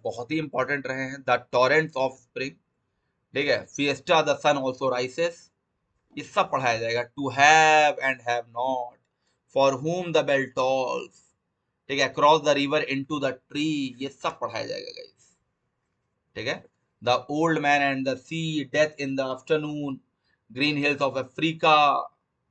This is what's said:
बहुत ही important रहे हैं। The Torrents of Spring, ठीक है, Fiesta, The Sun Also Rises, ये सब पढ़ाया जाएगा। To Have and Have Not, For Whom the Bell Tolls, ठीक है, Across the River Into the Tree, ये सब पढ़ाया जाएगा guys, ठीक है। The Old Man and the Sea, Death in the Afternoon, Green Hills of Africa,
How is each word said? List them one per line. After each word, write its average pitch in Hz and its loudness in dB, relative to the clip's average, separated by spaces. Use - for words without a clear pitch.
बहुत 120 -8
ही 156 -2
important 139 -4
रहे 131 -6
हैं। 135 -10
The 123 2
Torrents 143 2
of 131 -2
Spring, 131 -10
ठीक 143 -2
है, 107 -2
Fiesta, 143 0
The 139 0
Sun 147 2
Also 131 -4
Rises, 131 -4
ये 147 -10
सब 190 -2
पढ़ाया 127 0
जाएगा। 117 -2
To 135 -8
Have 151 6
and 123 -6
Have 120 -2
Not, 123 -6
For 135 6
Whom 170 -4
the 151 4
Bell 135 2
Tolls, 131 -2
ठीक 139 -2
है, 131 0
Across 147 4
the 147 4
River 143 0
Into 139 -4
the 131 -2
Tree, 143 -6
ये 135 -8
सब - -8
पढ़ाया 113 -6
जाएगा - -10
guys, - -20
ठीक 110 -10
है। 147 -6
The 120 2
Old 156 0
Man 143 2
and 135 -2
the 131 -2
Sea, 160 -6
Death 151 0
in 135 -4
the 135 0
Afternoon, 147 -4
Green 147 -2
Hills 143 0
of 135 -2
Africa, 160 0